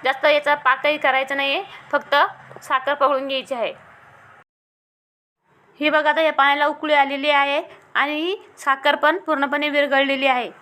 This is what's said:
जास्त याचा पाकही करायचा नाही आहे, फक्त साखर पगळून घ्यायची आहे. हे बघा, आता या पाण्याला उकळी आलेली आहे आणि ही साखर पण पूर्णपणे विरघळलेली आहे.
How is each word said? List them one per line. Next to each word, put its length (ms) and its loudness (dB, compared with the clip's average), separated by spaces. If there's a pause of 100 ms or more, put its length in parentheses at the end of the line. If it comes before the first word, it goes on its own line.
जास्त 220 -2
याचा 300 4
पाकही 420 0
करायचा 380 0
नाही 180 -2
आहे, 100 -4 (280)
फक्त 240 -2 (440)
साखर 340 -2
पगळून 340 0
घ्यायची 280 -6
आहे. 180 -4 (2000)
हे 100 0
बघा, 200 2
आता 120 0
या 120 0
पाण्याला 340 2
उकळी 260 -2
आलेली 380 2
आहे 300 2 (340)
आणि 180 0
ही 240 -4 (200)
साखर 380 0
पण 220 0
पूर्णपणे 520 -2
विरघळलेली 580 0
आहे. 220 0 (120)